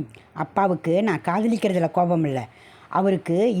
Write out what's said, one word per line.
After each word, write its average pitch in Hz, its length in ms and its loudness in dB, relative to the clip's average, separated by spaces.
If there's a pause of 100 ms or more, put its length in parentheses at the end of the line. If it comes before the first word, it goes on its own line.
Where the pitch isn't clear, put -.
(320)
அப்பாவுக்கு 170 680 0
நான் 196 220 0
காதலிக்கிறதுல 190 680 0
கோபம் 175 340 0
இல்ல. 127 240 -4 (400)
அவருக்கு 190 720 0